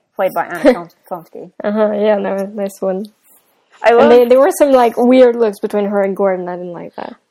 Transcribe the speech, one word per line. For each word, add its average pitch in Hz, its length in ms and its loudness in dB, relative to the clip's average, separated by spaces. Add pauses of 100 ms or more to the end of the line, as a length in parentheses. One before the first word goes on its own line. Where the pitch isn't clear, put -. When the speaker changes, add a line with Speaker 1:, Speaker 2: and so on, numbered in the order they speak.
(160)
Speaker 1:
played 190 200 -2
by 165 120 -4
Anna - 120 -12
Speaker 2:
<laughs> 269 140 4
Speaker 1:
Chom-, 170 220 -12 (140)
Chomsky. 175 420 -16 (120)
Speaker 2:
Uh-huh, 214 300 -2
yeah, 208 240 0
no, 196 180 -6
nice 196 460 -8
one. 190 240 -4 (800)
Speaker 1:
I 220 60 2
Speaker 2:
And 233 80 4
Speaker 1:
love 233 140 6
Speaker 2:
they, 247 140 6
there 254 140 4
were 294 120 2
some, 294 200 0
like, 240 240 2
weird 247 400 4
looks 220 240 -2
between 208 260 -4
her 202 160 -2
and 196 140 -2
Gordon. 185 320 -2
I 180 80 -10
didn't 180 160 -12
like 170 240 -16
that. - 200 -14 (160)